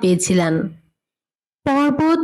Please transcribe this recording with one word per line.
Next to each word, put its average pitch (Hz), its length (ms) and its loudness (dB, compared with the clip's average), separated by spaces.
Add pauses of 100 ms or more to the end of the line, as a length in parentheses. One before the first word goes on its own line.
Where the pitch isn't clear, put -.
পেয়েছিলেন। 175 680 0 (960)
পর্বত, 294 580 0